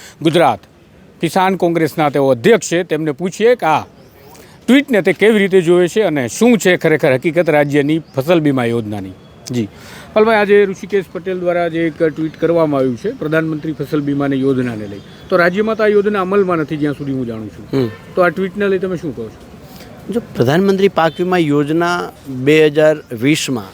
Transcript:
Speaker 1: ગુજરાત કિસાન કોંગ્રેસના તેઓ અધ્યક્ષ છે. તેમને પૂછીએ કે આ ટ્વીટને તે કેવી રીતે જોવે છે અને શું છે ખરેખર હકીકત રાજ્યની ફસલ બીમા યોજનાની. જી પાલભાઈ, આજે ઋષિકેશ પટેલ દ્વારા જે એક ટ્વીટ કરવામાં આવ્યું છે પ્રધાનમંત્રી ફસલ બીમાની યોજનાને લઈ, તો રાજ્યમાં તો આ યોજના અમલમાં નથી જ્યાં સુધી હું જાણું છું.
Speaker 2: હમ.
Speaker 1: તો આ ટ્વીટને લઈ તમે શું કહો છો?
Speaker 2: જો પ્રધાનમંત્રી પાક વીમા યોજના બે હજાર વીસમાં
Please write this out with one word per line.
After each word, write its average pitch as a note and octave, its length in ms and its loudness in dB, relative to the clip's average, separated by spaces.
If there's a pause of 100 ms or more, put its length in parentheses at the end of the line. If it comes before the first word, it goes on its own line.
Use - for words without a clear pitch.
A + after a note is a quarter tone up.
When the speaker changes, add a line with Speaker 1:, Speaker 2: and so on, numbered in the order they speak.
(220)
Speaker 1:
ગુજરાત D3 360 2 (640)
કિસાન F#3 360 0
કોંગ્રેસના E3 540 0
તેઓ C#3 180 0
અધ્યક્ષ C#3 440 2
છે. F3 100 0
તેમને D#3 300 -4
પૂછીએ G3 420 0
કે F#3+ 120 -2
આ D3 140 2 (880)
ટ્વીટને B3+ 340 2
તે F#3 100 2
કેવી G#3+ 260 2
રીતે F#3+ 220 2
જોવે F3 280 2
છે G#3+ 140 -2
અને D3 260 -2
શું A3+ 300 2
છે F3+ 180 2
ખરેખર D#3 380 2
હકીકત D#3+ 360 0
રાજ્યની D3 520 2 (140)
ફસલ D#3+ 240 2
બીમા C3+ 240 0
યોજનાની. G#2+ 460 -4 (400)
જી A2+ 180 -4 (440)
પાલભાઈ, A3 240 2
આજે G#3 280 4
ઋષિકેશ G3 480 -4
પટેલ F#3 280 -8
દ્વારા F3 280 -2
જે E3 180 -2
એક D#3+ 160 -4
ટ્વીટ D#3+ 380 -4
કરવામાં D#3+ 400 2
આવ્યું C3 160 0
છે G#3 160 -6
પ્રધાનમંત્રી D#3+ 600 -4
ફસલ D3 280 -4
બીમાની C#3+ 400 -2
યોજનાને B2 460 -2
લઈ, G2+ 140 -14 (280)
તો F#3+ 80 0
રાજ્યમાં G3 400 0
તો A3 60 -2
આ G#3+ 40 2
યોજના G#3 340 2
અમલમાં F#3 360 0
નથી D#3 200 -4
જ્યાં D3 180 -2
સુધી C#3 180 -8
હું C3 140 -4
જાણું A2 220 -8
છું. A2+ 340 -4
Speaker 2:
હમ. A#2 60 -2 (260)
Speaker 1:
તો F#3 80 2
આ F3 60 4
ટ્વીટને F#3+ 400 -4
લઈ F#3+ 100 0
તમે F#3 180 -4
શું D3 200 -10
કહો A#2 80 -10
છો? - 240 -18 (640)
Speaker 2:
જો A3+ 80 -2 (160)
પ્રધાનમંત્રી F#3+ 520 2
પાક E3 300 0
વીમા F3+ 180 0
યોજના E3 720 0 (200)
બે C#3+ 380 4
હજાર D#3 300 2 (160)
વીસમાં B2 600 -2